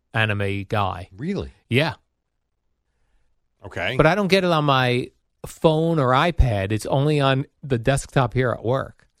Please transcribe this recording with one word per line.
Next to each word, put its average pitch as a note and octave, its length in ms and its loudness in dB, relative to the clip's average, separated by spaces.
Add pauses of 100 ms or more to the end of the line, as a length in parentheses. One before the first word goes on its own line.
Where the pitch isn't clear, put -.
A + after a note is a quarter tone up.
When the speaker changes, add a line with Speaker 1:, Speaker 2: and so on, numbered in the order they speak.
(140)
Speaker 1:
anime G2+ 500 -2
guy. F#2 520 -4
Speaker 2:
Really? B2 360 -8 (160)
Speaker 1:
Yeah. C#3 260 -2 (1700)
Speaker 2:
Okay. G2 320 -6
Speaker 1:
But D3 100 4
I E3 80 4
don't G3+ 140 0
get F#3 160 4
it F3+ 60 2
on D#3 140 2
my B2+ 460 0 (360)
phone D#3+ 520 0
or C3 120 2
iPad. B2+ 600 2
It's G#2+ 140 -4
only D3 340 0
on C3+ 260 2 (160)
the C3 160 -2
desktop C3 560 0
here B2 180 0
at - 120 -10
work. B2 440 -4 (120)